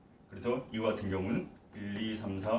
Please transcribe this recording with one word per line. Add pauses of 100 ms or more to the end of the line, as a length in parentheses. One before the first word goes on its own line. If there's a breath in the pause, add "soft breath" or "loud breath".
(300)
그래서
이와
같은
경우는 (240)
일,
이,
삼,
사,